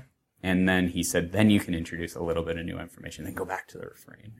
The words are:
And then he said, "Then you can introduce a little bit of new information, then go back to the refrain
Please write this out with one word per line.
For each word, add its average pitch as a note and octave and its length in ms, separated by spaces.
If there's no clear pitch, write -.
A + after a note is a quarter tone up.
And F#2 260
then F#2 200
he F2 140
said, E2+ 300
"Then G#2+ 180
you G2+ 100
can F2+ 140
introduce E2 400
a - 80
little E2+ 200
bit E2 160
of E2+ 60
new F2 140
information, E2 460
then - 100
go F#2+ 100
back F#2 240
to - 100
the - 80
refrain - 520